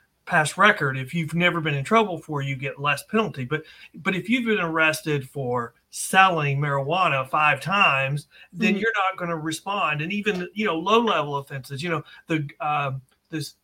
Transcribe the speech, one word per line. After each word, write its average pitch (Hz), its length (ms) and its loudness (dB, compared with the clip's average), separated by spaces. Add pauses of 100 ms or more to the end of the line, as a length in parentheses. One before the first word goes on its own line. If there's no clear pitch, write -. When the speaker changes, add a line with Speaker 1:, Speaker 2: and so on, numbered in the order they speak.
(260)
Speaker 1:
past 156 320 2
record. 180 400 4
If 131 160 -8
you've 160 200 -2
never 170 260 2
been 156 140 0
in 139 100 -2
trouble 208 340 2
before, 147 240 -6
you 139 140 -4
get 131 240 -8
less 143 240 -2
penalty. 196 400 -2
But, 151 200 -4 (320)
but 185 200 -2
if 180 140 -4
you've 240 160 0
been 214 140 2
arrested 156 680 0
for 123 440 -4 (160)
selling 165 680 2
marijuana 143 720 0
five 151 300 2
times, 147 680 0 (260)
then 214 220 2
Speaker 2:
Mm. 190 60 -4
Speaker 1:
you're 226 140 0
not 190 220 0
gonna 170 200 -4
respond. 156 640 -4
And 175 120 -6
even, 196 400 -4
you 214 120 -4
know, 165 120 0
low-level 180 580 2
offenses, 139 480 -8
you 175 60 -2
know, 156 140 -2 (240)
the, 160 200 0 (140)
uh, 147 300 -2 (380)
the 156 160 -6 (180)